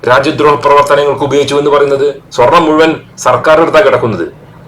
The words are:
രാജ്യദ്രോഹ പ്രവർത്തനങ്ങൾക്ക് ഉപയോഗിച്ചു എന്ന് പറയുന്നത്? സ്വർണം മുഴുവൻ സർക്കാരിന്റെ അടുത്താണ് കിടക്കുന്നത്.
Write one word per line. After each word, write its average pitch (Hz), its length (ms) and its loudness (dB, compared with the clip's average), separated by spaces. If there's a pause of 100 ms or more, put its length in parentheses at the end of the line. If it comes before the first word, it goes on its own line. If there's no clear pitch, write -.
രാജ്യദ്രോഹ 143 460 0
പ്രവർത്തനങ്ങൾക്ക് 143 680 0
ഉപയോഗിച്ചു 139 320 -2
എന്ന് 147 140 0
പറയുന്നത്? 139 520 0 (100)
സ്വർണം 123 320 0
മുഴുവൻ 156 320 0 (220)
സർക്കാരിന്റെ 123 460 0
അടുത്താണ് 160 220 2
കിടക്കുന്നത്. 98 420 -2 (400)